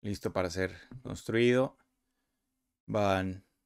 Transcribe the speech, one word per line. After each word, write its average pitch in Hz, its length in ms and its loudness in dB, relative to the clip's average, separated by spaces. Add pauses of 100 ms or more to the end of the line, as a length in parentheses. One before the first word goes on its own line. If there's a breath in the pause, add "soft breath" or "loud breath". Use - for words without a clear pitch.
Listo 104 320 -6
para 92 180 0
ser 92 240 -4 (280)
construido. 120 720 2 (1080)
Van 95 580 0 (220)